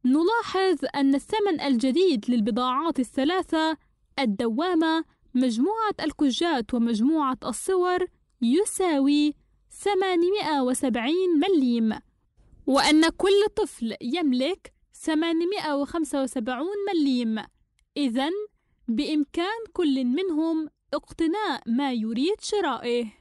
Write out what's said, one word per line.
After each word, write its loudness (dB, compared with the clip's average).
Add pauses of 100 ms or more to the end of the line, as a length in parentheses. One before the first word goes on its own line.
نلاحظ 2 (180)
أن 4
الثمن -2
الجديد 2
للبضاعات 0
الثلاثة، 0 (420)
الدوامة، 0 (280)
مجموعة 0
الكوجات -2
ومجموعة 0
الصور، 0 (360)
يساوي 2 (360)
ثمانمائة 0
وسبعين 0
مليم، 2 (680)
وأن 4
كل 2 (100)
طفل -4
يملك -2 (200)
ثمانمائة -2
وخمسة -2
وسبعون -4 (180)
مليم. 0 (520)
إذن -2 (560)
بإمكان -2
كل 0
منهم -2 (240)
اقتناء -4
ما 0
يريد -2
شرائه. -2 (140)